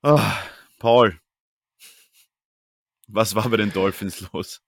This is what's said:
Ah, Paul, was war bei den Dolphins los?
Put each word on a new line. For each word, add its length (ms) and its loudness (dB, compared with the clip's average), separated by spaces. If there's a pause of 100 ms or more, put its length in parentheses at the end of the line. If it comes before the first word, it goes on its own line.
Ah, 340 2 (420)
Paul, 400 4 (1900)
was 260 0
war 140 -2
bei 80 2
den 160 0
Dolphins 600 -4
los? 360 -10